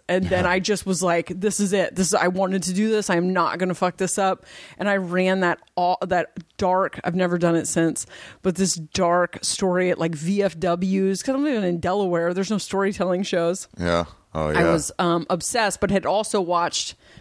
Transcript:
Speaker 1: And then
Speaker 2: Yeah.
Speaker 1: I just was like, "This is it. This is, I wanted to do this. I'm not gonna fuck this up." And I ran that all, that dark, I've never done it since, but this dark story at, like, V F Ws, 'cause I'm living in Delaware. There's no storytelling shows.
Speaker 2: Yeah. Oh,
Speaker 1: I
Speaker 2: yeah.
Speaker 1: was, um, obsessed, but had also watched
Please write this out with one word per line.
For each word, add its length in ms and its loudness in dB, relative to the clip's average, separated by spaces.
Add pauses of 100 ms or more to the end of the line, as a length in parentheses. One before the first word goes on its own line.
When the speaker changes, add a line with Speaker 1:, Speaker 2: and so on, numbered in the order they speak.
Speaker 1:
And 200 0
then 180 0
Speaker 2:
Yeah. 60 2
Speaker 1:
I 100 2
just 240 -2
was 180 -2
like, 320 0
"This 260 -2
is 120 0
it. 240 0
This 120 0
is, 60 0
I 140 4
wanted 360 0
to 100 -4
do 160 2
this. 180 0
I'm 240 2
not 260 0
gonna 160 0
fuck 220 0
this 220 -2
up." 260 0 (340)
And 100 -2
I 100 2
ran 420 0
that 180 0 (180)
all, 200 2 (100)
that 240 0 (280)
dark, 460 0
I've 120 -2
never 220 0
done 180 2
it 100 0
since, 400 0 (360)
but 140 0
this 180 0
dark 680 0
story 480 0
at, 80 0
like, 160 0
V 280 0
F 180 0
Ws, 640 0
'cause 120 -2
I'm 80 0
living 260 0
in 120 -2
Delaware. 540 0
There's 160 -2
no 80 0
storytelling 640 0
shows. 440 -2 (140)
Speaker 2:
Yeah. 240 2 (320)
Oh, 120 0
Speaker 1:
I 60 0
Speaker 2:
yeah. 180 4
Speaker 1:
was, 260 0
um, 320 0
obsessed, 500 -2
but 120 0
had 120 0
also 360 0
watched 560 -2 (240)